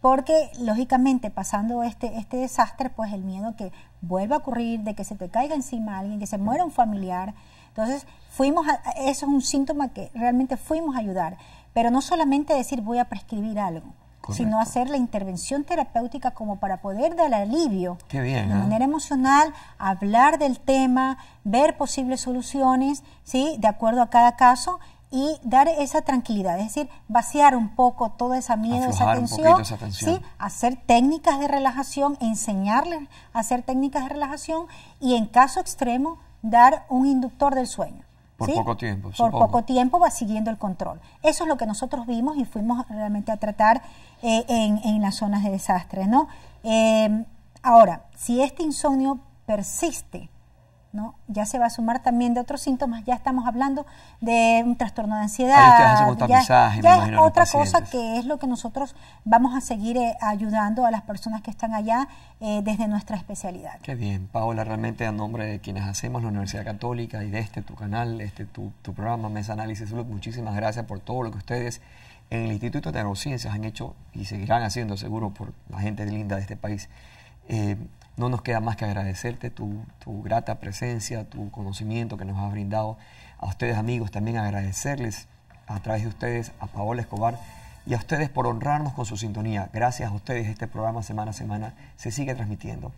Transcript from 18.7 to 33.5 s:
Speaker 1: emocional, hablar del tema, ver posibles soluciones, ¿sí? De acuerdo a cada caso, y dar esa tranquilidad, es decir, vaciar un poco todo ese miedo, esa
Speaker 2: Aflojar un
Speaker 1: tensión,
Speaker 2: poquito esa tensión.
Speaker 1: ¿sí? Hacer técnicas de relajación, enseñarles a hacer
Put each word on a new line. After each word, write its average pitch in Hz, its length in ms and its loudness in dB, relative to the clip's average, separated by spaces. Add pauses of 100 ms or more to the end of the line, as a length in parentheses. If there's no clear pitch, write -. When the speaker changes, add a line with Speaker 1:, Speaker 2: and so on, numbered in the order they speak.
Speaker 1:
emocional, 285 680 4 (260)
hablar 208 600 4
del 277 220 0
tema, 262 580 2 (260)
ver 269 320 4
posibles 262 440 -2
soluciones, 262 840 0 (220)
¿sí? 285 340 0
De 220 100 2
acuerdo 226 340 2
a 233 80 2
cada 240 260 8
caso, 254 420 6 (320)
y 277 340 -2
dar 262 240 6
esa 302 340 0
tranquilidad, 208 560 0
es 214 160 -4
decir, 294 140 -4 (200)
vaciar 262 480 6
un 220 200 0
poco 247 340 2
todo 247 240 -4
ese 247 220 0
miedo, 226 220 -2 (100)
esa - 20 -
Speaker 2:
Aflojar 226 280 4
un 240 80 0
Speaker 1:
tensión, 311 260 2
Speaker 2:
poquito 240 100 8
esa 110 140 -6
tensión. 214 400 -4
Speaker 1:
¿sí? 381 60 -8 (160)
Hacer 240 380 -2
técnicas 277 640 4
de 285 80 -2
relajación, 277 720 0
enseñarles 226 880 -2 (240)
a 233 80 -2
hacer 247 220 -2